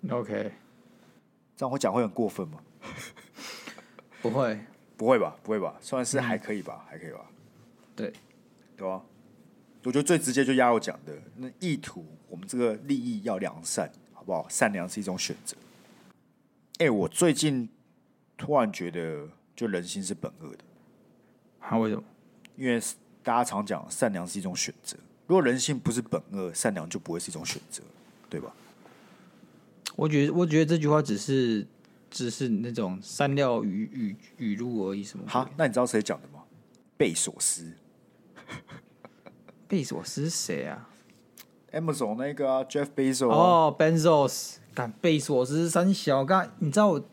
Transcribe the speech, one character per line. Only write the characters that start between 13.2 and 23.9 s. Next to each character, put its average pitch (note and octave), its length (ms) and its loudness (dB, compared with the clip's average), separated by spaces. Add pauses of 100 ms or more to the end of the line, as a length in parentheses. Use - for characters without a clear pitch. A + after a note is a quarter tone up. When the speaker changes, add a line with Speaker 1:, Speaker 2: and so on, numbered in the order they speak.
Speaker 2:
要 G#2 160 -2
良 F2+ 240 -6
善， - 280 -4 (220)
好 - 80 -20
不 F#2+ 100 -6
好？ E2 160 -2
善 A#2 240 2
良 F2+ 160 -4
是 F#2 120 -8
一 G#2 40 -4
种 F#2 140 -4
选 - 260 -4
择。 - 140 -12 (1200)
哎， E3 100 4
我 G#2 200 2
最 E3+ 260 4
近 C3 340 0 (680)
突 - 180 -2
然 A#2 160 4
觉 F2 200 -6
得， D#2+ 360 -6 (280)
就 A#2+ 100 -4
人 F#2 180 -2
心 G2 200 -8
是 F#2 100 -6
本 D#2+ 260 -8
恶 D2 120 -16
的。 - 80 -18 (1000)
Speaker 1:
啊， - 180 -2
为 A2 100 2
什 G#2+ 60 -2
么？ - 80 -8 (520)
Speaker 2:
因 C3 120 -4
为 A#2+ 120 2 (440)
大 A#2 120 2
家 B2 80 4
常 G#2 220 -4
讲 G2 240 -4